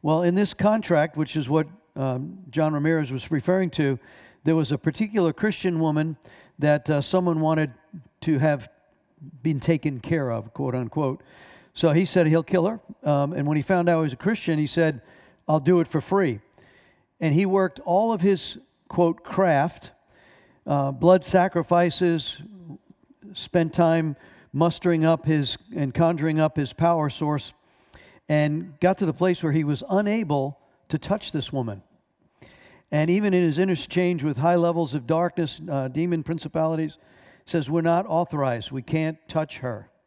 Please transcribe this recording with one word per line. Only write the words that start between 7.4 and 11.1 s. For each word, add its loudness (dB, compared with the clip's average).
wanted 0
to 2
have 0
been 0
taken 0
care -2
of, -8
quote -4
unquote. -4